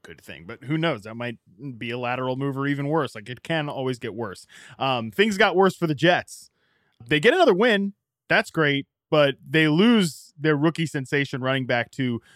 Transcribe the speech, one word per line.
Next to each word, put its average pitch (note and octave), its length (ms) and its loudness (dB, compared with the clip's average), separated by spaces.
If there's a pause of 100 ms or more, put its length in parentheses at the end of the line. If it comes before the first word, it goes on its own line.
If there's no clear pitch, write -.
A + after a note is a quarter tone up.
good E2 140 -20
thing. E2 260 -18
But A2 200 -16
who D3+ 120 -4
knows? D#3 260 -2
That G#2+ 120 -14
might A#2+ 220 -8 (400)
be A#2 120 -10
a A#2+ 80 -6
lateral B2+ 380 -4
move C3+ 220 -6
or C#3 100 -4
even C#3+ 220 -4
worse. D3+ 260 -2
Like, G#2+ 140 -18
it B2 140 -14
can D#3 260 -4
always C3 280 -6
get A#2 160 -10
worse. G#2 320 -10 (320)
Um, B2 320 -2
things G3+ 280 0
got G3 180 2
worse F#3+ 180 4
for E3+ 140 -4
the D3+ 80 0
Jets. D3+ 560 0 (560)
They D3+ 140 0
get A#3 120 6
another E4+ 200 6
win. G3+ 400 2 (340)
That's G3 240 0
great. C#3+ 360 -2 (220)
But D3 260 4 (140)
they D#3 200 4
lose F#3+ 680 2
their D3+ 200 0
rookie D#3+ 280 0
sensation C#3 540 -4
running C3 260 -2
back A#2+ 260 -2
to B2 300 -4 (140)